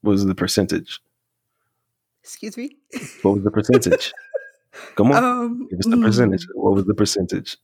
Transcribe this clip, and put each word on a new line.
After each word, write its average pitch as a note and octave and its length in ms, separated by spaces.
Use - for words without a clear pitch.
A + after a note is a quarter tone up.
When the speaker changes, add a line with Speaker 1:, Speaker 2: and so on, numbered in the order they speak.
Speaker 1:
what G#2 120
was G2 120
the F#2+ 100
percentage? F2+ 640
Speaker 2:
Excuse - 340
me? B3 180
Speaker 1:
What G2+ 140
was G2 80
the G2+ 80
percentage? - 600
Speaker 2:
<laughs> - 420
Speaker 1:
Come A#2 160
on. E3 120
Speaker 2:
Um, B3 460
Speaker 1:
Give - 80
us - 80
the A#3 160
percentage. A2+ 460
Speaker 2:
mm. - 80
Speaker 1:
What G2 180
was F#2+ 120
the G#2 100
percentage? F#2+ 680